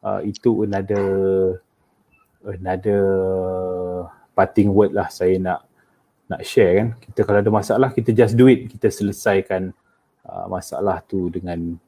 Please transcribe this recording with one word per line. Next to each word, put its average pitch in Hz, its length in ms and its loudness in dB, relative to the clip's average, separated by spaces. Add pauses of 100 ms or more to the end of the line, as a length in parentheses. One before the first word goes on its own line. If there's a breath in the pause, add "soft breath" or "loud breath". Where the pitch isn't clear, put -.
uh, 101 220 -4
itu 107 400 0
another, 101 420 -2 (1400)
another 95 560 -2 (1300 soft breath)
parting 101 380 2
word 98 240 4
lah 95 160 -2
saya 92 260 0
nak, 92 300 -4 (640)
nak - 160 -10
share 95 320 2
kan. 110 120 2 (120)
Kita - 240 -4
kalau 101 160 2
ada 101 80 0
masalah, 107 420 0
kita 117 220 -2
just 113 240 4
do 123 100 8
it. 123 220 4
Kita - 240 -2
selesaikan, 98 800 -2 (560)
uh, - 180 -12
masalah 92 560 -6
tu 90 300 -6
dengan 85 420 -8 (140)